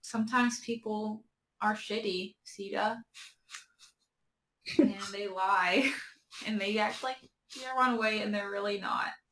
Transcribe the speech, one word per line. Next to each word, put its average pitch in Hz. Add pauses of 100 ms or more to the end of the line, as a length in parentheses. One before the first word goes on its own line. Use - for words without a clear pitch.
sometimes 233
people 214 (380)
are 214
shitty, 208
Sita. 202 (1800)
And 202 (120)
they 202
lie. 190
<laughs> - (440)
And 214
they 202
act 220
like 262 (400)
they 262 (140)
run 254
away 220
and 208
they're 202
really 202
not. - (240)